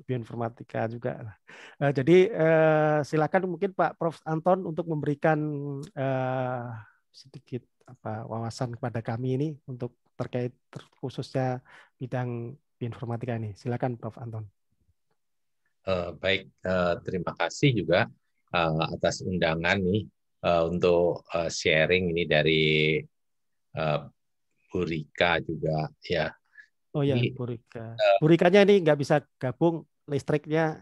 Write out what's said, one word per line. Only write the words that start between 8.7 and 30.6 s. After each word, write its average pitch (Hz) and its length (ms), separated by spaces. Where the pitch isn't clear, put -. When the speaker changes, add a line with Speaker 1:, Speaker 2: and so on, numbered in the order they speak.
Speaker 1:
kepada 113 240
kami 127 400
ini 156 80
untuk 123 320
terkait 123 400
ter-, - 220
khususnya 127 640
bidang 123 560
bioinformatika 117 640
ini. 107 160
Silakan 120 400
Prof - 240
Anton. 110 240
Speaker 2:
Eh, 90 260
baik, 95 380
eh, 90 400
terima 85 320
kasih 120 400
juga, 92 320
eh, 80 300
atas 82 320
undangan 87 560
nih, 95 240
eh, 85 180
untuk, 87 720
eh, 85 180
sharing 85 640
ini 87 80
dari, 78 760
eh, 76 240
Bu 90 160
Rika 82 560
juga 78 480
ya. 78 240
Speaker 1:
Oh 143 160
ya, 135 80
Speaker 2:
Jadi, 127 160
Speaker 1:
Bu 123 160
Rika. 113 480
Speaker 2:
eh, 113 240
Speaker 1:
Bu 156 80
Rikanya 180 400
ini 202 160
nggak 151 160
bisa 143 240
gabung, 160 480
listriknya 151 720